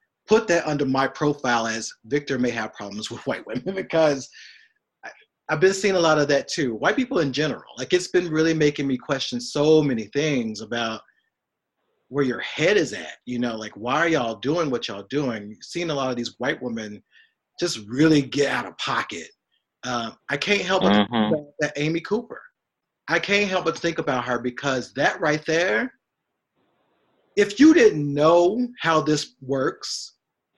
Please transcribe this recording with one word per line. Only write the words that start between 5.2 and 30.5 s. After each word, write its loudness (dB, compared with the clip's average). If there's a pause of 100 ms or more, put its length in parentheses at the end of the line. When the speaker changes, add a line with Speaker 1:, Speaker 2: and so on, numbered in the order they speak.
Speaker 1:
I've -2
been 6
seeing 0
a 2
lot 4
of 2
that 2
too. -2
White 0
people 0
in 0
general, -2 (160)
like, -8
it's 2
been 2
really 2
making 2
me 0
question -4
so 4
many -2
things -2
about -6 (1080)
where 0
your -2
head 0
is 0
at, -12
you -6
know, -2
like, -10
why -2
are 0
y'all 0
doing -2
what -4
y'all -10
doing? -4
Seeing -6
a -2
lot -2
of -4
these -8
white -4
women -8 (560)
just -4
really 4
get 0
out -4
of -14
pocket. -4 (580)
Um, -6 (120)
I -2
can't 0
help 0
but 4
Speaker 2:
Mm-hmm. 2
Speaker 1:
think 2
about -8
that -2
Amy -2
Cooper. -6 (680)
I 2
can't 0
help -2
but -2
think -4
about -2
her -2
because -4
that 0
right 0
there, 0 (1400)
if 2
you 10
didn't 4
know 4 (140)
how 4
this -2
works, -6 (420)